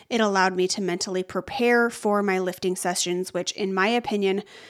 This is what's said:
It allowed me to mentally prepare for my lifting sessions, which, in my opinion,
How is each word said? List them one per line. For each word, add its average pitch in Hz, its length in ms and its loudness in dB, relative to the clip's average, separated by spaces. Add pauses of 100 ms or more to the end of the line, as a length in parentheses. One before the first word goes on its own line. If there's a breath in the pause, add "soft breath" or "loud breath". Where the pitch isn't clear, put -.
It 233 140 0
allowed 190 340 2
me 185 120 2
to 214 120 -2
mentally 185 420 -2
prepare 233 680 2
for 208 320 0
my 190 160 2
lifting 185 380 -2
sessions, 180 580 -2
which, - 180 -4
in 190 220 -4
my 190 140 2
opinion, 202 540 0 (280 loud breath)